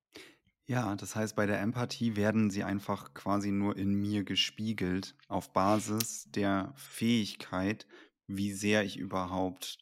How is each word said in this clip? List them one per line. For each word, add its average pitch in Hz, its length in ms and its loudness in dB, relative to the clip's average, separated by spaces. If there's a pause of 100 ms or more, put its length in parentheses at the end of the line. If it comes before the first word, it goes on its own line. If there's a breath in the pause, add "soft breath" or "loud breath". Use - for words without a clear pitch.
(680 loud breath)
Ja, 113 280 0
das 98 180 -8
heißt, 110 220 -2
bei 110 100 4
der 101 140 2
Empathie 117 560 0
werden 107 340 4
sie 98 140 -2
einfach 98 500 -4
quasi 101 380 0
nur 101 240 2
in 98 180 2
mir 101 300 0
gespiegelt 98 920 -2 (140)
auf - 240 -4
Basis 104 800 2
der 98 460 0
Fähigkeit, 107 1120 0 (400 soft breath)
wie 98 260 -2
sehr 104 320 2
ich 95 140 -6
überhaupt 92 840 -4